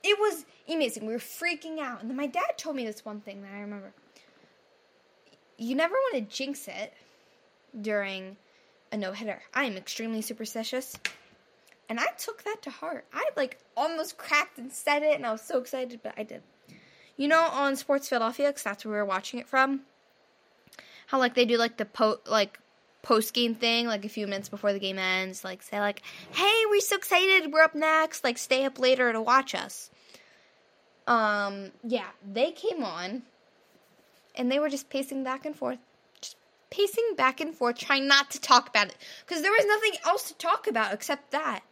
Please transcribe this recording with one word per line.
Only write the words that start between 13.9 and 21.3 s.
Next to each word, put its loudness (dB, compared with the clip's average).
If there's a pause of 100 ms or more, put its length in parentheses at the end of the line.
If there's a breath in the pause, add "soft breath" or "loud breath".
cracked -2
and -14
said 0
it, 4
and -6
I -2
was -6
so -2
excited, -6
but -10
I -6
did. -12 (720 loud breath)
You 0
know, 6
on 2
Sports 0
Philadelphia, 2
'cause -8
that's -6
where -6
we -2
were 0
watching -4
it -14
from, 2 (1200 loud breath)
how, 0
like, 2